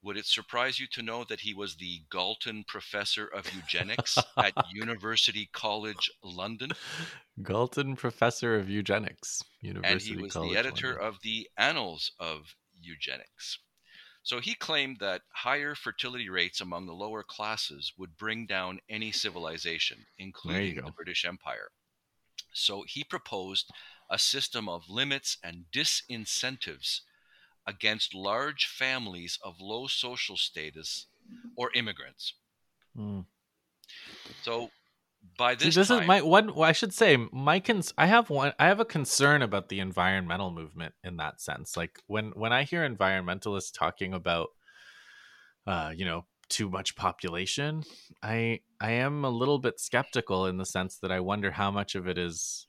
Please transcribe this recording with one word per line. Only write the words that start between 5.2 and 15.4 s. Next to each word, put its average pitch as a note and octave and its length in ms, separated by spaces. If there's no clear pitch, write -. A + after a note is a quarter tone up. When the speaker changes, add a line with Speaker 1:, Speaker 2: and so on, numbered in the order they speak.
Speaker 1:
College G#2+ 580
London? G#2 500
Speaker 2:
Galton B2+ 540
Professor A#2 600
of G2 120
Eugenics, G2+ 760
Speaker 1:
And - 0
he F#2+ 60
Speaker 2:
University G2 480
Speaker 1:
was F#2+ 180
the F2+ 60
Speaker 2:
College E2+ 160
Speaker 1:
editor C3 360
Speaker 2:
London. G#2 140
Speaker 1:
of G#2 160
the A2 340
Annals A2 600
of D#2 360
Eugenics. D2 800
So B2 160
he C3+ 160
claimed C3+ 460
that F#2+ 220
higher C#3+ 400